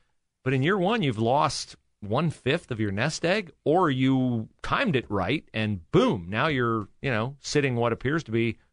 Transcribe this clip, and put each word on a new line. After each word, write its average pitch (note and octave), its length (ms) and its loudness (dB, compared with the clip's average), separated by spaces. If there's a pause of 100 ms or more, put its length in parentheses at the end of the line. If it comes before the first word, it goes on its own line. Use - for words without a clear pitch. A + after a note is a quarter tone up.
(440)
but C3 100 0
in C3 100 2
year G3 140 2
one, G3 260 0
you've A2+ 160 0
lost C3 560 0 (260)
one-fifth C3+ 680 -2
of A2 100 -6
your G#2+ 120 0
nest B2 340 -2
egg, F3+ 260 0 (140)
or E3 240 4
you B2+ 580 2 (140)
timed F#3+ 340 0
it A#2 140 0
right, G2+ 420 -2
and G#2+ 400 -4
boom, C#3+ 380 2
now A#2 180 0
you're, A#2 400 0 (140)
you C3+ 80 -4
know, B2 300 -2
sitting C3+ 360 0
what A#2 160 2
appears C3+ 320 -2
to A2 80 -10
be A2+ 260 0 (160)